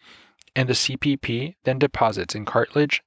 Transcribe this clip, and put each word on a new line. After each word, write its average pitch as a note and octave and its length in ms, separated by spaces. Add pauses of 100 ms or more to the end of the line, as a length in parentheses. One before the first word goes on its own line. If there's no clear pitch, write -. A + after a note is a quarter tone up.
(580)
and C3 100
the B2+ 80
C B2+ 220
P C#3+ 220
P C3 460
then C3 140
deposits A#2 560
in G#2+ 120
cartilage C#3+ 600